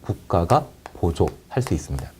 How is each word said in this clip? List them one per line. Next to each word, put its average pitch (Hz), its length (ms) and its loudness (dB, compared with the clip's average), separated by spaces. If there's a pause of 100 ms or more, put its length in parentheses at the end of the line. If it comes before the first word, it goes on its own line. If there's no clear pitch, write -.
국가가 104 640 2 (280)
보조할 - 680 0
수 127 120 -2
있습니다. 69 460 -6